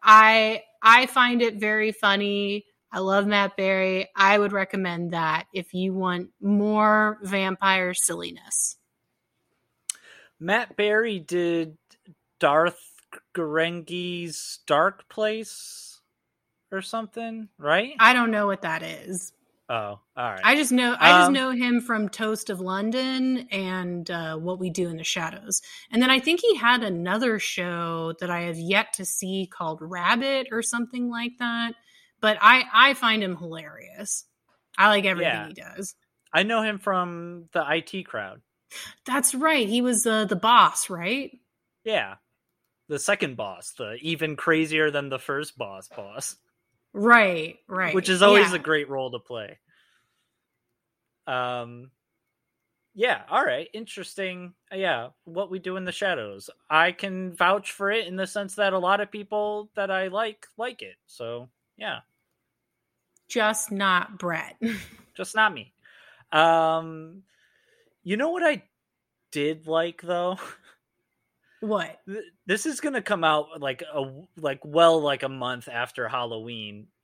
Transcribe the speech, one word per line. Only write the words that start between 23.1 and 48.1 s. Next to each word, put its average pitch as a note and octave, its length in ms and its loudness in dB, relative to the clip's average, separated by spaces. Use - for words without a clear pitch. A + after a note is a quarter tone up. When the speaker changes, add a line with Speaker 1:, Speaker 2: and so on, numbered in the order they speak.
Speaker 1:
and, F#3 580 -6
uh, E3 260 -6
What F3+ 220 -6
We F#3 120 -6
Do F3 180 -4
in E3 80 -8
the E3 80 -10
Shadows. E3+ 580 -6
And A#3+ 100 2
then B3+ 80 4
I C4 80 4
think D#4+ 220 0
he A4+ 160 2
had A#3+ 260 2
another G3+ 560 -2
show E3+ 800 -6
that F3+ 120 -6
I E3+ 120 -2
have E3+ 160 -6
yet F#3+ 360 0
to F#3+ 100 -4
see F#3+ 420 -6
called D#3+ 340 -8
Rabbit A#3+ 680 -2
or A3+ 120 -2
something A#3+ 460 -4
like A#3+ 300 -8
that. A#3 360 -4
But G#3+ 200 2
I, A#3+ 320 8
I C4 220 8
find A3 280 0
him F#3 140 -4
hilarious. D#3+ 880 -12
I G3 120 6
like G3+ 160 4
everything F3 280 0
Speaker 2:
Yeah. G#2+ 160 -6
Speaker 1:
he G2 60 -16
does. - 400 -14
Speaker 2:
I E3+ 100 4
know A3 200 0
him G#3 160 -4
from F3 720 -4
the E3 120 0
I D3+ 160 0
T F3 220 -10
Crowd. G#2+ 380 -12
Speaker 1:
That's C4+ 320 0
right. C#4 320 2
He A#3+ 140 2
was, B3 220 0
uh, A3 200 2
the G3+ 120 -2
boss, G#3+ 540 6
right? G3 480 -6
Speaker 2:
Yeah. A#2+ 320 -2
The D3 100 -4
second E3+ 380 -2
boss, G2 420 -10
the A2 240 -10
even D#3 320 -4
crazier D#3 560 0
than C#3+ 200 -6
the C3 100 -6
first C#3+ 360 -8
boss G2 320 -12
boss. G#2 480 -14
Speaker 1:
Right, G3+ 640 2
right. F3+ 260 -4
Speaker 2:
Which F#3 140 0
is F#3 120 2